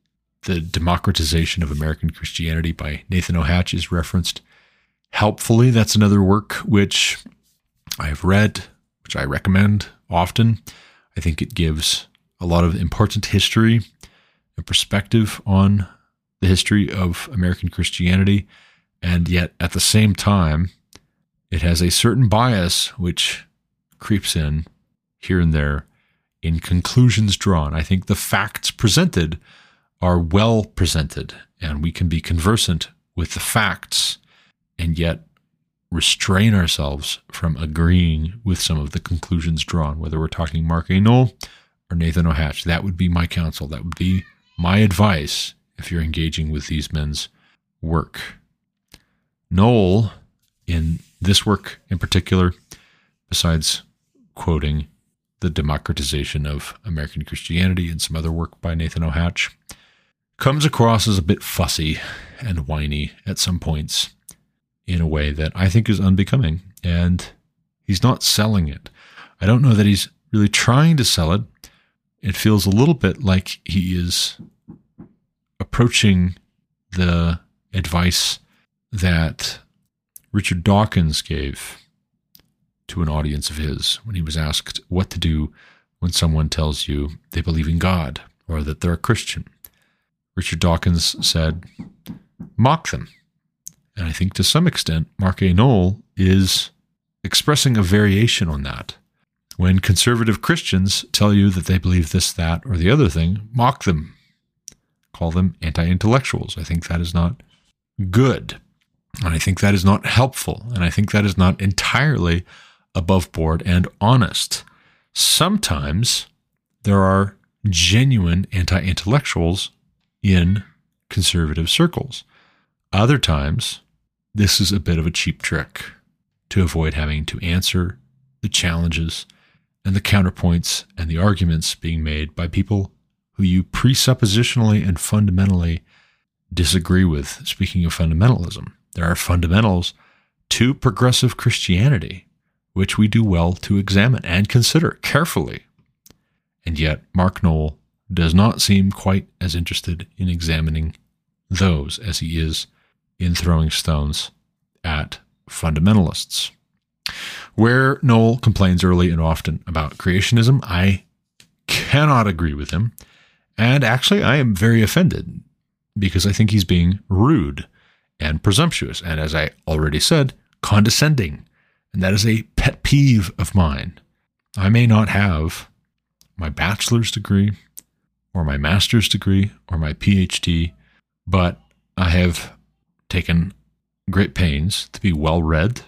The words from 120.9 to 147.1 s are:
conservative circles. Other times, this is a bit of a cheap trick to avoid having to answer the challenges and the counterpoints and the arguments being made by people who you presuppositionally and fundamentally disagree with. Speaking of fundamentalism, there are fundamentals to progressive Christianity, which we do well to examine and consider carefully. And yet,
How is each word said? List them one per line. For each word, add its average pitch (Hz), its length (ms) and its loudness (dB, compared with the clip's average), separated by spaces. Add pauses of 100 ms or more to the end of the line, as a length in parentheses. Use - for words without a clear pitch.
conservative 82 580 -2
circles. - 560 -2 (680)
Other 120 260 2
times, - 600 -2 (540)
this 104 260 2
is 95 120 0
a 98 80 0
bit 85 180 0
of 80 80 -2
a 85 40 -2
cheap - 320 -4
trick - 420 -6 (640)
to 98 120 2
avoid 80 320 0
having 76 320 -4
to - 140 -10
answer 90 580 -2 (440)
the 104 60 -4
challenges 82 800 -4 (580)
and 98 120 0
the 101 40 -2
counterpoints 90 840 0 (140)
and 80 100 -4
the 80 100 -4
arguments 85 560 0
being 82 280 -4
made 76 340 -6
by 87 100 -4
people 98 460 -2 (400)
who 101 100 -4
you 92 220 2
presuppositionally 117 1200 2
and 87 140 0
fundamentally 95 800 0 (680)
disagree 87 520 2
with. 73 420 -2
Speaking 92 380 -2
of 82 120 -2
fundamentalism, 85 760 0 (220)
there 85 120 -4
are 90 100 0
fundamentals 87 800 0 (560)
to 127 240 2
progressive 123 640 0
Christianity, 98 920 0 (460)
which 95 260 -2
we 107 100 4
do 113 160 2
well 87 300 2
to 98 240 -2
examine 98 460 2
and 92 240 0
consider 127 540 2
carefully. 85 640 -2 (1040)
And 78 120 -4
yet, 78 240 -2 (120)